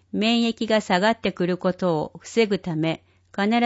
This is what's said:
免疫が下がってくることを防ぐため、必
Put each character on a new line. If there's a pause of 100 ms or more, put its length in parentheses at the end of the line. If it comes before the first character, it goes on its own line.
(120)
免
疫
が
下
が
っ
て
く
る
こ
と
を
防
ぐ
た
め、 (320)
必 (160)